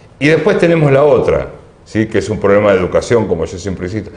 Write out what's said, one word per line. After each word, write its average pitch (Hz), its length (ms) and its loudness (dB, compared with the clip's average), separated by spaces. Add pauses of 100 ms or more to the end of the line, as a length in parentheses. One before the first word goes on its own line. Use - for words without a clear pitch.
(180)
Y 139 100 0
después 160 300 2
tenemos 165 340 2
la 135 100 4
otra, 127 460 2 (360)
¿sí? 107 220 -2
Que 104 120 -4
es 95 100 -2
un 101 100 -4
problema 101 340 2
de 95 60 2
educación, 90 480 0
como 82 200 -4
yo 92 120 -10
siempre 90 280 -8
insisto. 101 300 -10